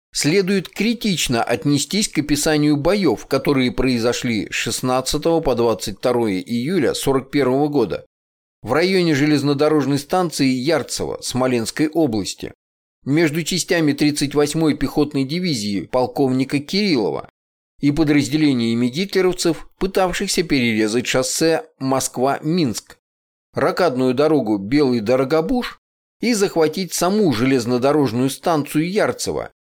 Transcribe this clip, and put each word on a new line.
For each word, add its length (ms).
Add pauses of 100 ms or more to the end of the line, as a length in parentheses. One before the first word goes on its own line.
(120)
следует 560
критично 760
отнестись 680
к 100
описанию 580
боев, 500
которые 460
произошли 760
с 60
шестнадцатого 840
по 140
двадцать 440
второе 420
июля 540
сорок 360
первого 380
года 380 (560)
в 100
районе 420
железнодорожной 840
станции 480
Ярцево 760
Смоленской 680
области 680 (500)
между 380
частями 500
тридцать 420
восьмой 420
пехотной 480
дивизии 640
полковника 720
Кириллова 680 (520)
и 120
подразделениями 960
гитлеровцев, 800 (100)
пытавшихся 640
перерезать 640
шоссе 580 (140)
Москва-Минск, 1200 (560)
ракадную 580
дорогу 460
Белый 420
Дорогобуж 760 (420)
и 140
захватить 580
саму 400
железнодорожную 960
станцию 640
Ярцево 600 (140)